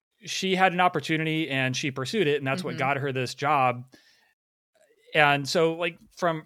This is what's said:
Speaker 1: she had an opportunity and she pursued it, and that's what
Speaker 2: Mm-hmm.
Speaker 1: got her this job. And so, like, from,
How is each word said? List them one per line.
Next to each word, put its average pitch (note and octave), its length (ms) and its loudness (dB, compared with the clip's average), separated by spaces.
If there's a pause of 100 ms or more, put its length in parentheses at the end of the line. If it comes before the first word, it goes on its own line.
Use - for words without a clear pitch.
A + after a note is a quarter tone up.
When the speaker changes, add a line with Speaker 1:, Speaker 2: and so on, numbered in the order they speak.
(240)
Speaker 1:
she F#3 300 -4
had F#3 180 4
an F3+ 80 0
opportunity D#3+ 680 0
and C3 260 0
she C#3+ 140 -4
pursued C#3 380 0
it, D3 100 2
and C3+ 80 -6
that's C3+ 180 -2
what B2 100 -6
Speaker 2:
Mm-hmm. A#2+ 40 -10
Speaker 1:
got C3 180 0
her C3+ 160 -4
this B2+ 220 -4
job. C3 500 0 (1300)
And C#3+ 340 4
so, E3 260 2
like, F3 240 -6 (180)
from, D#3+ 300 -2